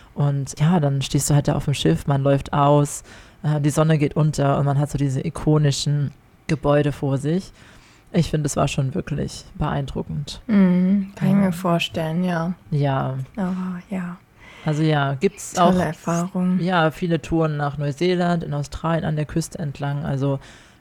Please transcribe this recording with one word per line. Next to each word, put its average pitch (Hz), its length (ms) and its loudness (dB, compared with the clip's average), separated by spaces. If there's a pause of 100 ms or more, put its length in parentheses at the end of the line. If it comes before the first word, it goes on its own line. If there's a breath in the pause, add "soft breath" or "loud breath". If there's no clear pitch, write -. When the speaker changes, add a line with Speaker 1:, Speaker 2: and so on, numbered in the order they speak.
(160 loud breath)
Speaker 1:
Und 139 440 -2
ja, 165 220 4
dann 139 200 0
stehst - 280 -2
du 151 60 4
halt 143 120 4
da 147 80 2
auf 139 100 -2
dem 139 100 0
Schiff, 165 320 0
man 135 160 0
läuft 139 280 2
aus, 147 520 2 (400 loud breath)
äh, 151 180 0
die 151 80 2
Sonne 156 280 2
geht 143 200 0
unter 143 420 2
und 139 60 2
man 139 140 2
hat 143 100 0
so - 80 -4
diese 135 280 -2
ikonischen 147 880 0 (360)
Gebäude 147 440 2
vor 139 260 -2
sich. 156 360 -4 (580 loud breath)
Ich 165 200 0
finde, 151 160 -2
es - 100 -4
war 147 100 2
schon 135 280 -2
wirklich 143 500 -6 (100)
beeindruckend. 147 920 -6
Speaker 2:
Mhm, 190 680 4
kann 190 140 -2
ich 190 60 4
Speaker 1:
Ja. 202 40 4
Speaker 2:
mir 190 140 2
vorstellen, 170 720 -2
ja. 170 280 -2 (180)
Speaker 1:
Ja. 135 440 0 (220)
Speaker 2:
Aber 185 420 -4 (100)
ja. 180 280 -8 (480 loud breath)
Speaker 1:
Also 156 180 0
ja, 143 300 2
gibt's - 400 -4
Speaker 2:
Tolle 185 240 4
Speaker 1:
auch 175 80 2
Speaker 2:
Erfahrung. 180 720 -2
Speaker 1:
ja, 165 320 2
viele 165 300 -2
Touren 160 340 0
nach 143 220 -4
Neuseeland, 175 680 0
in 147 100 -6
Australien, 151 520 -4
an 156 100 -2
der 151 100 -2
Küste - 340 -6
entlang. 143 440 -6
Also 139 360 -2 (420 loud breath)